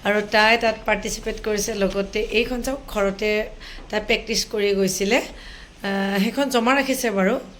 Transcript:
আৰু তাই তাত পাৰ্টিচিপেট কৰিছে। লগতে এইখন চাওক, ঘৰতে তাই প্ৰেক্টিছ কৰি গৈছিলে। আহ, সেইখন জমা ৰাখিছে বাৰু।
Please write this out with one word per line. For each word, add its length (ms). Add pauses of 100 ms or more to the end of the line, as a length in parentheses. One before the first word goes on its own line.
আৰু 140 (120)
তাই 280
তাত 260
পাৰ্টিচিপেট 600
কৰিছে। 300
লগতে 440 (120)
এইখন 320
চাওক, 260
ঘৰতে 420 (560)
তাই 140
প্ৰেক্টিছ 400 (120)
কৰি 220
গৈছিলে। 440
আহ, 1040
সেইখন 280
জমা 240
ৰাখিছে 360
বাৰু। 240 (260)